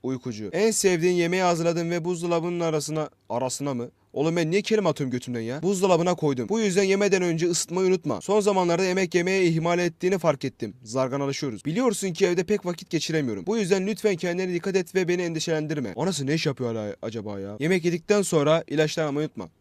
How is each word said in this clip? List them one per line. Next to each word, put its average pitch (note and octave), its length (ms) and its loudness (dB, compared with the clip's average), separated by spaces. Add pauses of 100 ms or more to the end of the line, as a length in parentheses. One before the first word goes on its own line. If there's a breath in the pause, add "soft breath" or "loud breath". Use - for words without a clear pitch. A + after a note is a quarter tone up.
Uykucu. A#2+ 480 -6
En G#3 180 2
sevdiğin F3+ 440 2
yemeği F3 280 2
hazırladım E3+ 460 2
ve E3+ 160 -2
buzdolabının F3 540 -2
arasına, D#3 500 -2 (200)
arasına B2+ 440 -2
mı? A#2+ 160 -4 (240)
Oğlum D#3+ 220 0
ben E3 160 0
niye G3+ 100 2
kelime G#3 280 2
atıyorum C#3 220 -2
götümden A#2+ 300 -4
ya? B2 200 -6
Buzdolabına F3+ 540 2
koydum. C3 340 0
Bu A3+ 100 0
yüzden G3+ 240 2
yemeden F#3+ 380 4
önce E3+ 280 0
ısıtmayı F3+ 380 -2
unutma. D3 340 0
Son G#3 180 2
zamanlarda F#3 440 2
yemek F3+ 320 0
yemeye F#3 300 2
ihmal E3 340 2
ettiğini F3+ 380 0
fark D3+ 280 0
ettim. A2+ 280 -6 (100)
Zargan C3 360 -2
alışıyoruz. C#3 460 -4
Biliyorsun G3 480 0
ki F#3+ 120 2
evde F3+ 180 2
pek G3+ 220 -2
vakit F3 240 -8
geçiremiyorum. C#3+ 560 -2
Bu G#3+ 120 0
yüzden F#3+ 300 2
lütfen G#3 280 0
kendine F3+ 380 -4
dikkat F3+ 220 -4
et F3+ 200 -2
ve F#3 120 2
beni F3+ 140 0
endişelendirme. D#3 760 -2
Anası C#3+ 300 -2
ne C#3+ 60 2
iş D#3+ 120 0
yapıyor B2 300 -2
hala G#2 260 -6
acaba G#2+ 380 -6
ya? G2+ 200 -8
Yemek E3+ 260 0
yedikten F3+ 360 0
sonra D#3 460 2
ilaçlar D#3 360 0
almayı D3 240 -2
unutma. F2+ 220 -12 (120)